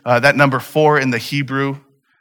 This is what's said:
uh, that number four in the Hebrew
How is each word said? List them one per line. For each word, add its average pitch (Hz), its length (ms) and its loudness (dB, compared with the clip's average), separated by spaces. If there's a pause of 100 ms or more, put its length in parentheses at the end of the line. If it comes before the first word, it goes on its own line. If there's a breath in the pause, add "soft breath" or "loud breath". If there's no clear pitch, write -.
uh, 120 160 2
that 135 160 2
number 135 240 2
four 151 400 0
in 131 120 -2
the 117 80 -2
Hebrew 139 600 -6 (420)